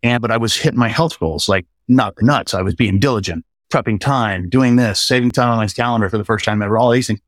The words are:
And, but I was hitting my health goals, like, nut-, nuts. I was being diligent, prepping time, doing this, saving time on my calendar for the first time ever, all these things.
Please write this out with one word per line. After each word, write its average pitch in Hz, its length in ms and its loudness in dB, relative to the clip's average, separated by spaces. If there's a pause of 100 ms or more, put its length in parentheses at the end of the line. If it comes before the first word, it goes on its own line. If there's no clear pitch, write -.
And, 120 180 2
but 117 100 -2
I 113 60 0
was 113 180 -2
hitting 135 240 -2
my 120 100 2
health 160 300 -2
goals, 80 300 -4
like, 95 160 0 (220)
nut-, 123 340 2
nuts. 123 320 0
I 95 80 -2
was 92 140 -2
being 98 240 2
diligent, 95 440 -2 (280)
prepping 110 280 -2
time, 104 500 -2
doing 127 260 4
this, 117 260 2
saving 123 300 0
time 123 180 2
on 117 80 0
my 107 100 0
calendar 117 420 -2
for 110 80 -4
the 104 80 -4
first 110 200 -2
time 107 160 0
ever, 104 160 0
all 120 140 4
these 123 160 0
things. 107 200 -4